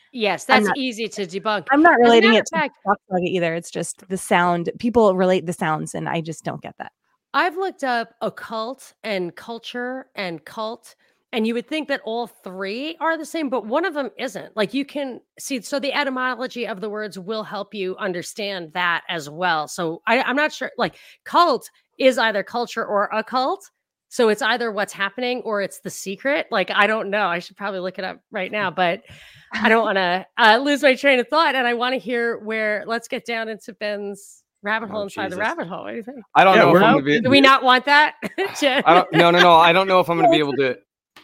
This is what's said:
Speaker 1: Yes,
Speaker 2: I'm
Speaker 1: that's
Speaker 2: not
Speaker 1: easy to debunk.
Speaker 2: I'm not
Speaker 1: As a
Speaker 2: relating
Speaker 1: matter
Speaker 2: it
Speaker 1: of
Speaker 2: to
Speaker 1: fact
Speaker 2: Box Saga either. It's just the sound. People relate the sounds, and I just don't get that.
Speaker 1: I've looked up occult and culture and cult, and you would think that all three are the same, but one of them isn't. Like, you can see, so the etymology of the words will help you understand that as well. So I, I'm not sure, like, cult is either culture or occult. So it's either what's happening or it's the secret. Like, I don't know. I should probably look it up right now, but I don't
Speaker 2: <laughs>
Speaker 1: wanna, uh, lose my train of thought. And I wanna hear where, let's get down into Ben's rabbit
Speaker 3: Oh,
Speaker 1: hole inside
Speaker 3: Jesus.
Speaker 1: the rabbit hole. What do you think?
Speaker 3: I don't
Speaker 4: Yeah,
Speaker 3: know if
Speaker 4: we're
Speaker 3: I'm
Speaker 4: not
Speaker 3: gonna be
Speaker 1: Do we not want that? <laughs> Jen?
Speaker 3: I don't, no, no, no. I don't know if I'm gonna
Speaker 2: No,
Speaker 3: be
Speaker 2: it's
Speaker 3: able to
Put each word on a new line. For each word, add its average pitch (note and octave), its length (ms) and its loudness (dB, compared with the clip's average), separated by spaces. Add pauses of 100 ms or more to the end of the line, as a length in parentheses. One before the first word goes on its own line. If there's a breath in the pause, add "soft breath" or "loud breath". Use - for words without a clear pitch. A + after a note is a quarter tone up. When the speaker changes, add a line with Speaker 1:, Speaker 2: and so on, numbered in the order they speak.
(120)
Speaker 1:
Yes, G#3 380 -4
Speaker 2:
I'm C4 80 6
Speaker 1:
that's G#3+ 100 4
Speaker 2:
not C4+ 100 0
Speaker 1:
easy A#3 320 -4
to G#3 160 -8
debunk. G3 460 -4
Speaker 2:
I'm C#4+ 100 4
not E4 120 8
Speaker 1:
As C4+ 40 4
a A#3+ 60 4
Speaker 2:
relating A#3 260 6
Speaker 1:
matter A3+ 80 6
Speaker 2:
it A3 40 4
Speaker 1:
of A3 40 -2
Speaker 2:
to D#4+ 100 -10
Speaker 1:
fact D4+ 200 -2 (100)
Speaker 2:
Box G3 240 0
Saga F#3 160 -2
either. E3+ 300 -2
It's E3+ 160 -8
just - 360 -10
the F#3 100 -6
sound. F3 600 0
People A3 380 2
relate F#3 320 2
the F3 60 -6
sounds, D#3 420 -4
and D#3+ 120 -6
I E3 140 -4
just D#3 220 -12
don't C#3+ 180 -8
get - 160 -16
that. - 140 -16 (400)
Speaker 1:
I've D#4+ 260 -2
looked F#4+ 260 -6
up A#3 380 -4
occult A3+ 720 -10 (100)
and F#3 320 -6
culture B3 800 -12
and F3 300 -8
cult, - 500 -12 (360)
and A3 140 -2
you A#3 80 -2
would A#3 140 -6
think D4+ 220 -6
that C#4 140 -4
all A3+ 220 -6
three G#3 760 -10
are D#4+ 200 -2
the D#4 60 -12
same, D#4 240 -6
but A3 180 -6
one D4+ 180 -2
of F4+ 80 -4
them C#4 240 -6
isn't. F#3 400 -10
Like, G#3 160 -2
you C4+ 100 -2
can C#4 380 -8 (160)
see, B3+ 240 -8
so - 180 -6
the C4+ 140 -4
etymology B3+ 720 -4
of F#3+ 160 -8
the G#3+ 80 -8
words G#3 300 -10
will G#3+ 240 -8
help G3+ 320 -10
you F#3 220 -6
understand F#3 760 -8
that F3+ 360 -2
as D#3+ 200 -8
well. D#3+ 380 -2
So E3+ 400 -6
I, A#3+ 160 2
I'm B3 120 -2
not D4+ 160 0
sure, - 280 -10
like, G3 160 -2 (280 soft breath)
cult D#4 460 0 (300)
is C4 180 4
either A3+ 240 0
culture A#3 420 -6
or G#3 200 0 (100)
occult. B3+ 560 -4 (380)
So A#3 220 2
it's G#3+ 120 0
either A#3 300 -2
what's G3 200 -4
happening B3 520 -4
or G#3 180 -4
it's F#3 200 -8
the F3+ 100 -12
secret. C4+ 580 -6
Like, F#3+ 220 -2
I G3+ 160 4
don't G#3+ 240 -2
know. G#3 160 0
I E3+ 100 -2
should F3+ 200 -12
probably G3 220 -8
look F#3 200 -8
it F#3 60 -6
up F3 160 -12 (100)
right F#3+ 200 -6
now, G3+ 200 -2
but F3+ 320 0 (500 soft breath)
I A3 160 2
don't A3+ 140 6
Speaker 2:
<laughs> - 20 0
Speaker 1:
wanna, F#3+ 400 0 (140)
uh, A3 240 8
lose C#4+ 180 2
my C4 140 6
train C4 240 4
of A#3+ 80 -2
thought. D4+ 260 2
And B3+ 140 0
I A#3+ 80 0
wanna B3 220 -2
hear A#3 420 -4
where, G#3+ 480 -4
let's A#3 200 -6
get B3 160 -8
down A3+ 260 -6
into A3 240 -14
Ben's G3+ 640 -10 (240)
rabbit G#3+ 280 -4
Speaker 3:
Oh, F#3+ 40 -12
Speaker 1:
hole G#3+ 100 -6
inside G3 240 -8
Speaker 3:
Jesus. F3+ 80 -8
Speaker 1:
the F#3+ 60 -8
rabbit B3+ 260 -4
hole. F3 180 -12
What G3+ 60 -12
do A#3 60 -10
you A3+ 60 -12
think? B3+ 160 -16 (160)
Speaker 3:
I D3+ 80 8
don't F#3+ 120 8
Speaker 4:
Yeah, A3 80 8
Speaker 3:
know - 60 6
if E3 40 6
Speaker 4:
we're F3+ 60 8
Speaker 3:
I'm G3+ 40 6
Speaker 4:
not A3+ 120 6
Speaker 3:
gonna C#3+ 100 0
be - 160 2
Speaker 1:
Do B3+ 80 0
we C#4 100 8
not C4+ 240 6
want B3+ 220 4
that? D4 300 4 (220)
<laughs> G4 220 -4
Jen? C4+ 260 2
Speaker 3:
I E3 100 6
don't, F3+ 180 4
no, E3+ 180 6
no, F3 80 4
no. F3+ 140 8
I E3 180 8
don't F#3+ 160 4
know F#3 140 4
if E3 80 -2
I'm E3+ 80 0
gonna E3 100 4
Speaker 2:
No, E3 40 6
Speaker 3:
be E3 60 4
Speaker 2:
it's D3+ 100 0
Speaker 3:
able C3 100 -4
to C3 200 0 (460)